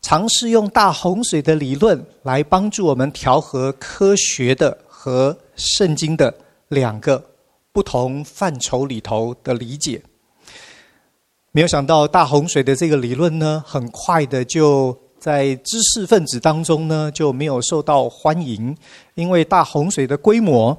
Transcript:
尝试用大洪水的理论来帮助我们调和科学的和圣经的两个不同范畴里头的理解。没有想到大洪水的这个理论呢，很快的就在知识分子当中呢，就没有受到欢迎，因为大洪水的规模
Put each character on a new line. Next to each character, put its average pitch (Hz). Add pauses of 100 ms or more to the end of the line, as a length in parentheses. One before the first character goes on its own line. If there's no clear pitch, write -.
尝 165
试 233
用 220
大 208
洪 185
水 170
的 156
理 139
论 165 (180)
来 135
帮 190
助 202
我 143
们 131
调 139
和 135
科 196
学 131
的 135 (120)
和 135 (180)
圣 -
经 156
的 143 (340)
两 123
个 135 (480)
不 202
同 131
范 160
畴 131
里 127
头 113 (100)
的 127
理 120
解。 135 (1500)
没 151
有 165
想 143
到 151
大 160
洪 143
水 139
的 135
这 165
个 151
理 120
论 160
呢， 156
很 123
快 160
的 127
就 139 (220)
在 139
知 226
识 202
分 175
子 123
当 160
中 160
呢， 156
就 147
没 131
有 131
受 156
到 139
欢 160
迎， 120 (380)
因 170
为 170
大 175
洪 151
水 147
的 143
规 220
模 135